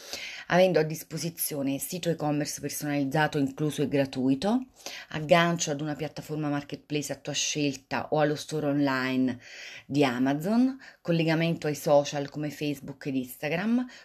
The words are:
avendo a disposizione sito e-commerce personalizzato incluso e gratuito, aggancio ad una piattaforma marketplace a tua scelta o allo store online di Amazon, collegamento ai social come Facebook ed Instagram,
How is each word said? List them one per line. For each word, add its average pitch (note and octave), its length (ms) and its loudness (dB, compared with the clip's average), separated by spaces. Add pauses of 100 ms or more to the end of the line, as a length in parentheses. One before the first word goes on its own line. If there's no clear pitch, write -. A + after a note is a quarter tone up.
(480)
avendo F3+ 300 6
a D#3 60 4
disposizione D#3 920 -4
sito E3+ 300 -6
e-commerce D3+ 520 -2
personalizzato D3 800 0
incluso D3 440 0
e B2+ 60 0
gratuito, C3+ 800 2 (440)
aggancio E3+ 640 2
ad C#3 80 -4
una D3+ 160 -4
piattaforma D3+ 560 -6
marketplace C#3+ 600 -4
a C3+ 40 -6
tua - 160 -10
scelta C#3 760 -2
o D#3 100 4
allo D3+ 140 4
store D3 320 -4
online C3 760 2 (460)
di C#3+ 180 4
Amazon, D3+ 720 2 (240)
collegamento E3 640 2
ai D3 80 0
social C#3+ 540 2
come D3+ 220 -6
Facebook C#3+ 560 -6
ed C#3 80 -4
Instagram, E3+ 720 -2 (180)